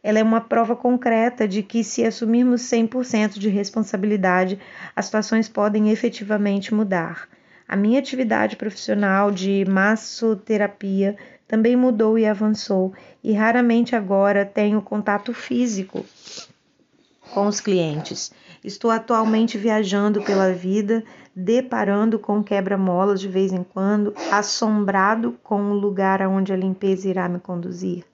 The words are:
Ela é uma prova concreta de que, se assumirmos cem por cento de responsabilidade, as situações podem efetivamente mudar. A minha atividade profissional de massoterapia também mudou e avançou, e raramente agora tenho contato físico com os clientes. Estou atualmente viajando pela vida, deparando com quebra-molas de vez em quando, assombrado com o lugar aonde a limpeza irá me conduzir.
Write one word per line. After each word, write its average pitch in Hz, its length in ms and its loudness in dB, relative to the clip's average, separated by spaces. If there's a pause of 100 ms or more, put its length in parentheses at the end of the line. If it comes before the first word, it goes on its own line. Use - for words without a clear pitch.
Ela 214 180 2
é 220 40 4
uma 226 160 4
prova 226 360 0
concreta 247 720 0
de 202 140 -2
que, 226 220 -2
se 226 220 -2
assumirmos 240 560 2
cem 233 260 0
por 254 160 -4
cento 214 360 -2
de 208 100 0
responsabilidade, 196 1080 0 (380)
as 196 100 -4
situações 220 440 0
podem 214 420 2
efetivamente 208 840 -2
mudar. 180 540 -2 (400)
A - 80 -6
minha 214 240 4
atividade 220 560 0
profissional 202 760 0
de 196 380 0
massoterapia 202 1500 0 (280)
também 226 300 2
mudou 226 420 4
e 220 80 4
avançou, 208 680 0 (280)
e 220 120 0
raramente 233 640 2
agora 196 500 2
tenho 208 360 0
contato 208 520 -4
físico 226 720 -4 (1300)
com 196 120 0
os 208 140 0
clientes. 165 720 -2 (320)
Estou 220 280 -2
atualmente 226 680 0
viajando 208 640 0
pela 190 300 2
vida, 202 520 -2 (320)
deparando 220 840 0
com 208 260 -2
quebra-molas 196 760 0
de 196 80 -6
vez 190 240 0
em 180 120 -4
quando, 208 500 -2 (180)
assombrado 208 1120 0
com 202 280 -2
o - 20 0
lugar 196 480 0
aonde 190 320 0
a 185 40 0
limpeza 190 500 -2
irá 180 220 -2
me 180 100 -6
conduzir. 180 640 -8 (100)